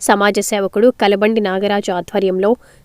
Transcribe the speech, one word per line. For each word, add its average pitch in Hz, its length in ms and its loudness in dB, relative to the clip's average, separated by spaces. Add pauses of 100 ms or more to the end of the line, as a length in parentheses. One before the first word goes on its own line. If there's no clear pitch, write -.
సమాజ 202 380 2
సేవకుడు 202 600 0
కలబండి 214 400 0
నాగరాజు 202 500 -2
ఆధ్వర్యంలో 190 640 -2 (300)